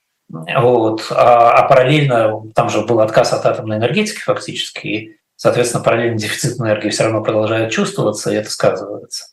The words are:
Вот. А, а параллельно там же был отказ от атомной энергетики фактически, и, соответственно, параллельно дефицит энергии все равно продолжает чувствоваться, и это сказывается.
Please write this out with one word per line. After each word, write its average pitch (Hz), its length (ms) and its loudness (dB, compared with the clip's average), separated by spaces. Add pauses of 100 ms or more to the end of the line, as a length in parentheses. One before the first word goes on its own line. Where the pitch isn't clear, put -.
(300)
Вот. 110 840 0
А, 120 400 6
а 123 160 4
параллельно 127 760 2 (100)
там 117 160 0
же 107 120 -2
был 113 180 0
отказ 117 340 2
от 113 120 0
атомной 110 320 -2
энергетики 160 420 -2
фактически, - 680 -8
и, 107 300 -8 (180)
соответственно, 120 480 0
параллельно 117 340 0
дефицит - 420 -4
энергии 107 300 -2
все 110 160 -2
равно 110 180 -2
продолжает 110 480 -2
чувствоваться, 107 600 -2
и 104 40 0
это 107 140 -4
сказывается. 104 840 -4